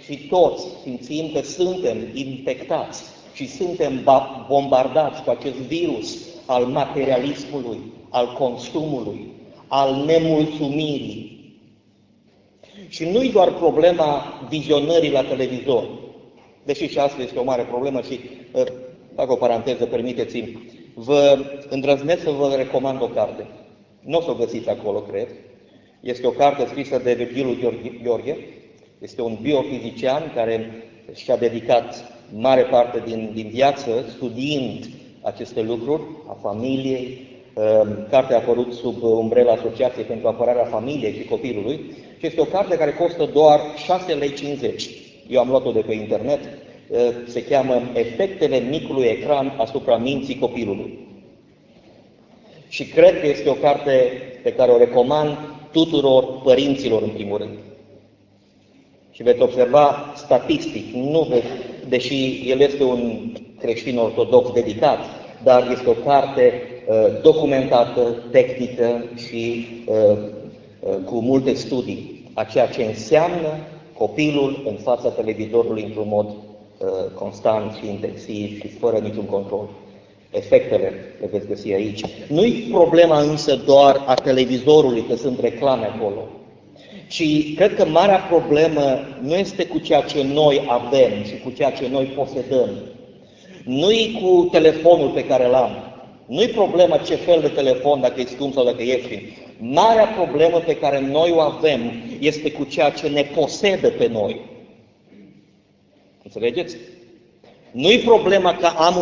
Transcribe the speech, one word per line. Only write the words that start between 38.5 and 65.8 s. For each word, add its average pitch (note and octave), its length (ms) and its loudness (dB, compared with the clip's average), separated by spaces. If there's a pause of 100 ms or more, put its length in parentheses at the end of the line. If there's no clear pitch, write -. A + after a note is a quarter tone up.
sub A#2+ 300 -8
umbrela A2+ 480 4
Asociației A2+ 540 -2
pentru A2+ 220 -4
Apărarea A#2+ 360 0
Familiei A#2 500 -6
și A2 140 -12
Copilului A#2 520 -6 (400)
și - 60 -8
este D#3 160 -4
o C#3+ 40 0
carte F#3 320 -2
care D3 160 0
costă E3 400 -2
doar D3 260 8 (260)
șase F3 280 -2
lei C#3+ 200 -4
cincizeci. C3+ 560 -6 (400)
Eu B2 100 2
am B2 100 2
luat-o C3 220 0
de A2 80 0
pe A2 140 -2
internet. G#2+ 460 -2 (500)
Uh, A2+ 100 0 (280)
se A#2+ 160 -6
cheamă C3 380 2 (120)
Efectele C3+ 680 0
micului C3 460 -2
ecran C3+ 520 0
asupra A#2 400 0
minții B2+ 420 -4
copilului. G#2+ 680 -6 (1600)
Și - 180 -10
cred E3 340 6
că D3+ 80 -2
este C#3+ 220 0
o C3+ 40 4
carte C3+ 580 2 (320)
pe A#2+ 100 -2
care B2 180 6
o A#2+ 60 8
recomand C3 600 4 (340)
tuturor C#3 720 2
părinților, C3 600 2
în G#2 80 -2
primul G#2 280 -6
rând. G#2 200 -8 (1500)
Și - 120 -16
veți A#2+ 180 6
observa C3 720 4
statistic, A#2 800 -2
nu C#3 360 0
veți, B2 160 2 (420)
deși B2+ 640 -2
el C3 100 2
este C#3 240 2
un A#2+ 480 -2 (280)
creștin A#2+ 380 -4
ortodox A#2 540 4
dedicat, A#2+ 480 2 (440)
dar B2 280 6
este B2 180 -2